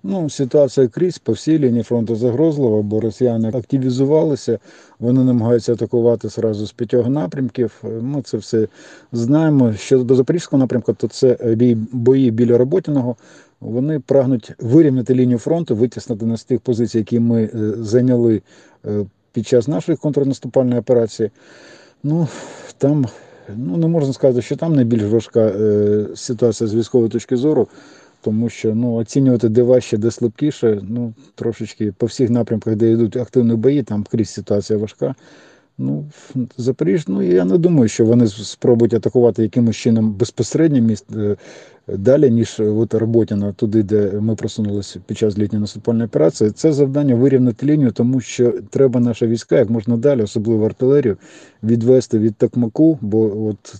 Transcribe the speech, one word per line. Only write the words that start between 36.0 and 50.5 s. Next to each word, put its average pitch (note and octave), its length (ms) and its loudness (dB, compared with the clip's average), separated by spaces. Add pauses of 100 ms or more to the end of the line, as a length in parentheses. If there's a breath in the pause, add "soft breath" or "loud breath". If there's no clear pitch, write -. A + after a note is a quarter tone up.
Запоріжжя, D3+ 520 -2
ну, G3 140 -4
я F3+ 220 2
не F#3 140 2
думаю, D#3+ 300 2
що A2+ 160 0
вони A#2 200 4
с-, G#2+ 200 -4
спробують A#2 500 2
атакувати A#2 480 2
якимось A2+ 340 0
чином A2 360 0
безпосередньо C#3 680 0
міст-, A2 380 -2
е, G#2 180 -2 (600 loud breath)
далі, B2+ 340 4
ніж, A#2 300 0
е, G#2+ 40 2
от A2 300 0
Роботіна, G#2+ 580 0
туди, A2 300 0
де G2+ 380 0
ми A2 140 -2
просунулися G#2 720 -6
під G#2 120 -8
час G#2 200 0
літньої G#2 220 -2
наступальної A2+ 460 -2
операції. A2 440 0
Це D#3+ 220 0
завдання C#3 420 2
вирівняти B2+ 520 2
лінію, C#3+ 240 2
тому B2 300 0
що A#2+ 340 -2 (160)
треба B2+ 300 2
наші A#2+ 260 0
війська A#2+ 320 0
як A2 120 2
можна A#2 260 -2
далі, B2+ 260 2
особливо G#2+ 440 0